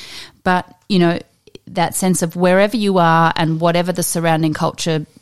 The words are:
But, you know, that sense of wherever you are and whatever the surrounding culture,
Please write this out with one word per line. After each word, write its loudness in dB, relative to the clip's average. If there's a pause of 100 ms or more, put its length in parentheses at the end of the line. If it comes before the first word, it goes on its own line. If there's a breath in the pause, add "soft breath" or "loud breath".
(440 loud breath)
But, -2 (160)
you 2
know, 2 (480)
that -4
sense 0
of -4
wherever 2
you 0
are 4
and 0
whatever 0
the -6
surrounding 0
culture, -4 (160)